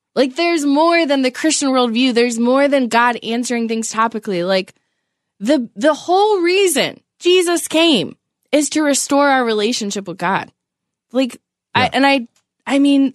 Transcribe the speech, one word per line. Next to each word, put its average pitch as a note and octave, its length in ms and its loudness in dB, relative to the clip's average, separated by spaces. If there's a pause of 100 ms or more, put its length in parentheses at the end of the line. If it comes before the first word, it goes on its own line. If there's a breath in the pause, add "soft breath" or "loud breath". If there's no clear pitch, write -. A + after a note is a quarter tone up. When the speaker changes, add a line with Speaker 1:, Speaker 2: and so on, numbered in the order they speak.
(160)
Speaker 1:
Like, C4 200 0
there's E4+ 300 0
more E4 400 2
than C#4 180 0
the B3+ 80 0
Christian D4 380 -2
worldview. B3 440 0
There's A#3 260 0
more C4 300 2
than C4+ 180 0
God A#3 340 0
answering A#3 460 -4
things A3+ 240 -6
topically. G#3+ 560 -4
Like, F#3+ 260 -2 (680)
the, B3 340 0
the C4+ 180 2
whole G4 460 0
reason E4+ 640 0 (180)
Jesus F4 480 2
came D#4 480 0 (380)
is C#4+ 180 2
to D#4 100 0
restore C#4+ 460 0
our C4 160 2
relationship G#3+ 640 -4
with E3+ 100 -12
God. F3 360 -4 (580)
Like, B3 300 -4 (320)
I, B3 100 2
Speaker 2:
Yeah. B3 100 -2
Speaker 1:
and C4+ 140 2
I, C#4 200 0 (380)
I C#4 140 0
mean, C#4 360 2